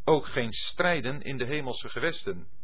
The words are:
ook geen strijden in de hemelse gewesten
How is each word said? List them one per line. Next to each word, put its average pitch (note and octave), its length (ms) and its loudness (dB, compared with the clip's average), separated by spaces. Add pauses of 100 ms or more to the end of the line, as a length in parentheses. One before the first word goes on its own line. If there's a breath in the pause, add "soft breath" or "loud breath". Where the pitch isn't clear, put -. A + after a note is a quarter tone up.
ook D3+ 220 6
geen A#2 260 0
strijden D3 720 0
in C3+ 160 -4
de A#2+ 80 -2
hemelse C3 440 -2
gewesten G2+ 580 -2 (160)